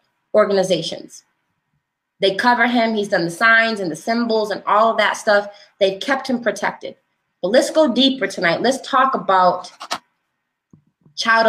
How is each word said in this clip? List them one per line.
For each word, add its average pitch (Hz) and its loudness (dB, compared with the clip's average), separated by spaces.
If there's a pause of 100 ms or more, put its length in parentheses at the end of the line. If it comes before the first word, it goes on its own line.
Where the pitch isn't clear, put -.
(340)
organizations. 190 -2 (960)
They 190 2
cover 233 2
him. 233 0
He's 202 -4
done 175 0
the 170 -4
signs 226 2
and 175 -4
the 156 -8
symbols 226 -2
and 175 -8
all 208 2
of 208 -2
that 208 0
stuff. 202 0 (320)
They've 196 0
kept 269 -4
him 240 -2
protected. - -6 (460)
But 180 -2
let's 269 2
go 302 2
deeper 262 2
tonight. 175 -2
Let's 262 0
talk 269 2
about 185 2 (1500)
child 226 2